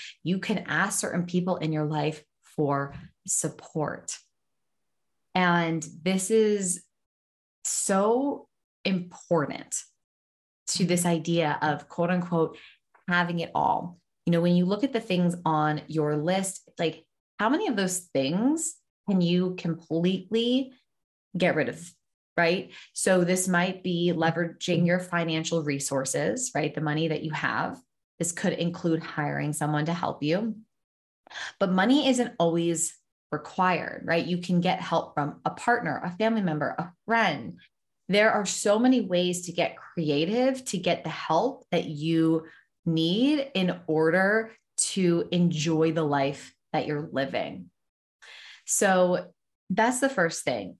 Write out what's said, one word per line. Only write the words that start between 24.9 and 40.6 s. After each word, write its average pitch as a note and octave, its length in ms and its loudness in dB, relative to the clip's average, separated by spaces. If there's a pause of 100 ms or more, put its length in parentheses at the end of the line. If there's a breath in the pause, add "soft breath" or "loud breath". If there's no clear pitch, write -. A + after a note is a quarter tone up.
financial E3 640 -2
resources, C#3+ 920 -2
right? D3+ 180 -2
The - 80 -6
money D#3 280 0
that D#3 140 -4
you D#3 80 -6
have. - 460 -4 (400)
This E3+ 140 -4
could - 220 -2
include E3+ 500 -2
hiring D3 500 -4
someone D3+ 320 -2
to E3 80 -2
help E3 300 -4
you. G3+ 320 -2 (1040 loud breath)
But F#3+ 120 2
money B3 380 4
isn't A#3+ 300 2
always E3+ 580 2 (340)
required, - 760 -2
right? E3+ 200 0
You F3 140 -2
can F3 220 2
get F3+ 200 0
help - 320 -2
from C#3+ 320 -4
a E3 60 0
partner, G3 520 -2
a F3+ 140 -8
family A3 240 0
member, D3+ 380 -2
a F3 120 -8 (140)
friend. G3 540 0 (480 loud breath)
There G#3 240 4
are G3+ 140 0
so G#3 320 2
many B3+ 240 4
ways F3+ 460 0
to F3 40 -8
get E3+ 260 -2
creative, F#3+ 880 0